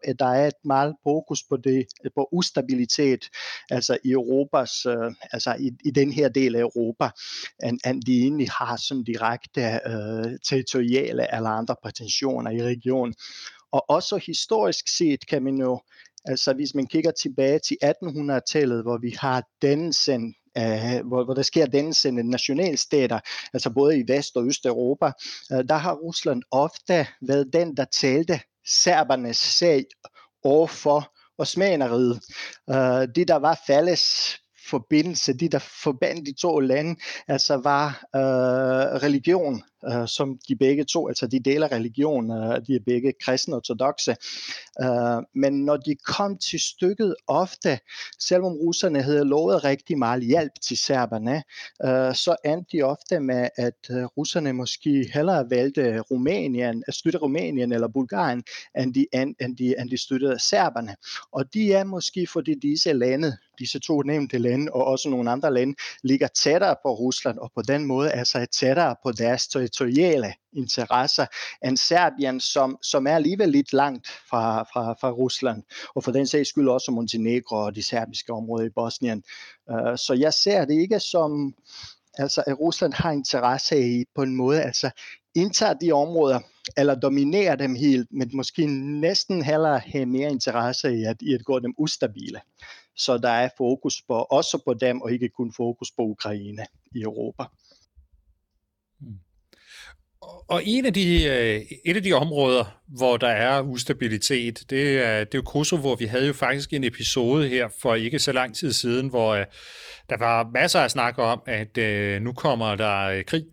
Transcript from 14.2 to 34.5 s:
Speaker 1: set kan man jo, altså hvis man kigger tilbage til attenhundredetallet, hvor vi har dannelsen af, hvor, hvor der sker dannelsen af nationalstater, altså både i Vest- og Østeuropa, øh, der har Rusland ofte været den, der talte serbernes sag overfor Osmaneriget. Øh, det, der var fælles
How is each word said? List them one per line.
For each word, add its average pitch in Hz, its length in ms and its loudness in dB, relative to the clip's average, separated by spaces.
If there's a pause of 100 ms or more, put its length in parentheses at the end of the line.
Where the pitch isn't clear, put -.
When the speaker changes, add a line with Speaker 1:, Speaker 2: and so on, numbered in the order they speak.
Speaker 1:
set 147 380 0
kan 143 160 0
man 135 160 0
jo, 127 220 0 (440)
altså 135 280 0
hvis 135 220 -4
man 135 120 -2
kigger 160 240 0
tilbage 139 480 0
til - 240 -6
attenhundredetallet, 143 1000 0
hvor 120 160 -2
vi 117 200 -6
har 127 260 -2 (180)
dannelsen 139 720 0 (200)
af, 113 500 -2
hvor, 123 200 0
hvor 131 100 -4
der 135 80 0
sker 156 240 2
dannelsen 139 520 2
af 117 60 0
nationalstater, 131 960 0 (340)
altså 127 160 -2
både 139 280 6
i 120 100 2
Vest- 143 280 0
og 113 100 2
Østeuropa, 131 640 0 (400)
øh, 131 160 2
der 156 80 4
har 160 180 0
Rusland 151 560 -4
ofte 151 560 2 (160)
været 135 300 2
den, 165 240 2
der 135 80 0
talte 147 560 0 (260)
serbernes 131 720 2
sag 151 480 2 (600)
overfor 147 720 2 (240)
Osmaneriget. 131 800 2 (500)
Øh, 131 440 2
det, 170 140 2
der 165 80 6
var 151 300 2
fælles 156 720 2 (320)